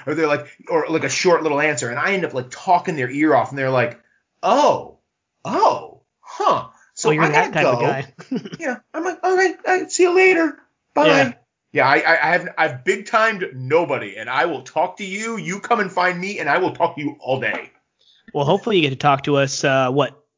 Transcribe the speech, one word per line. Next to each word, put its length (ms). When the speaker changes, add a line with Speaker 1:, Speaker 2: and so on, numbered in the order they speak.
Speaker 1:
or 80
they're 120
like, 200
or, 200
like, 140
a 60
short 340
little 160
answer, 300
and 100
I 140
end 120
up, 80
like, 160
talking 460
their 140
ear 260
off, 140
and 100
they're 100
like, 300
"Oh, 560
oh, 560
huh." 480
So 140
Speaker 2:
Oh, 20
you're 120
Speaker 1:
I 60
Speaker 2:
that 240
Speaker 1:
gotta 120
Speaker 2:
type 140
Speaker 1:
go. 60
Speaker 2:
of 560
guy. 140
<laughs> 40
Speaker 1:
Yeah, 180
I'm 100
like, 200
"All 120
right, 200
all 100
right, 140
see 120
you 120
later. 420
Bye." 140
Speaker 2:
Yeah. 260
Speaker 1:
Yeah, 160
I, 120
I, 140
I 180
have, 160
I've 260
big 220
timed 480
nobody, 640
and 100
I 200
will 160
talk 340
to 80
you. 320
You 220
come 200
and 120
find 280
me, 200
and 100
I 80
will 140
talk 240
to 80
you 160
all 200
day. 300
Speaker 2:
Well, 100
hopefully 340
you 40
get 80
to 60
talk 300
to 120
us. 260
Uh, 280
what, 280